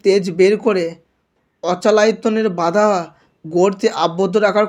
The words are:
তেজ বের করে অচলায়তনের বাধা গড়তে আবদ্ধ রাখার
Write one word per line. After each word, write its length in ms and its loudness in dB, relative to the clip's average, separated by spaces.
তেজ 300 2
বের 260 2
করে 280 -2
অচলায়তনের 880 0
বাধা 380 0
গড়তে 420 0
আবদ্ধ 320 -4
রাখার 320 0